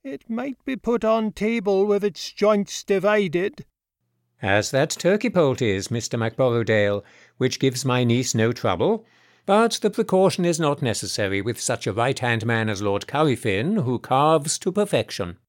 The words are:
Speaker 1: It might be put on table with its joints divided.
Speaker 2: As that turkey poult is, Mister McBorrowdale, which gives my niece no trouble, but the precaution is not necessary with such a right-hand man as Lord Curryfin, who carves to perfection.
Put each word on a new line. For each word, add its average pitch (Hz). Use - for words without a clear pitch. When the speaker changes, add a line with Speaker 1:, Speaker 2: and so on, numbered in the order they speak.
Speaker 1:
It 269
might 247
be 269
put 226
on 220
table 202
with 202
its -
joints 208
divided. 196
Speaker 2:
As 101
that 139
turkey 208
poult 143
is, 98
Mister 117
McBorrowdale, 113
which 127
gives 127
my 123
niece 123
no 113
trouble, 120
but 220
the 214
precaution 190
is 170
not 147
necessary 98
with 113
such -
a 110
right-hand 117
man 113
as 98
Lord 101
Curryfin, 139
who 120
carves 151
to 180
perfection. 117